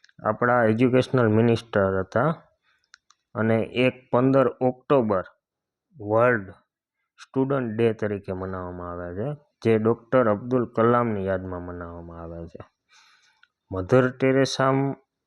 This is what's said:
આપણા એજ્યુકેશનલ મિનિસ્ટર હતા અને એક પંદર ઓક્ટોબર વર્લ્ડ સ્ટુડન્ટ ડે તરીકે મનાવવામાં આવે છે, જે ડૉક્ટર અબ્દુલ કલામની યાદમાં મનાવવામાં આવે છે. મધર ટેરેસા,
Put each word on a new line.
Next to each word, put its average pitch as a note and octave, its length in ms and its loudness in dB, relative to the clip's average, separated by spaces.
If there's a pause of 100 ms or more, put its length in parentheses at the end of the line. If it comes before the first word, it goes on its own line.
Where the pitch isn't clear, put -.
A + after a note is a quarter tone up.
(300)
આપણા A#2+ 340 2
એજ્યુકેશનલ A#2+ 640 2
મિનિસ્ટર G#2+ 720 2
હતા C3 440 -2 (920)
અને A2 260 2
એક B2 500 -2
પંદર C3 360 4
ઓક્ટોબર B2 760 0 (760)
વર્લ્ડ G#2+ 520 0 (720)
સ્ટુડન્ટ C3 540 -4
ડે A#2 160 2
તરીકે G2+ 400 -6
મનાવવામાં F2+ 580 -10
આવે F2 240 -10
છે, C#3 260 -8 (220)
જે A2+ 140 4
ડૉક્ટર A#2 500 2
અબ્દુલ A#2+ 380 -2
કલામની A2+ 600 0
યાદમાં F#2 360 -6
મનાવવામાં E2+ 600 -14
આવે E2+ 260 -12
છે. - 120 -20 (1120)
મધર B2 380 2
ટેરેસા, C3+ 640 0 (560)